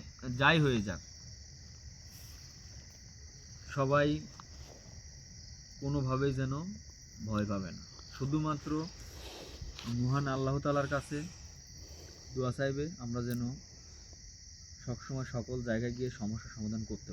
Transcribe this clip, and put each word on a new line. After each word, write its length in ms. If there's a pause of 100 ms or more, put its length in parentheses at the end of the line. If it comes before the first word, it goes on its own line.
(380)
যাই 220
হয়ে 220
যাক, 180 (2750)
সবাই 440 (1600)
কোনোভাবেই 520
যেন 200 (720)
ভয় 200
পাবে 260
না, 100 (360)
শুধুমাত্র 720 (1000)
মহান 400
আল্লাহ 320
তাআলার 280
কাছে 360 (1120)
দোয়া 160
চাইবে 380 (100)
আমরা 300
যেন 220 (1300)
সবসময় 460
সকল 300
জায়গায় 360
গিয়ে 120 (100)
সমস্যা 360
সমাধান 340
করতে 240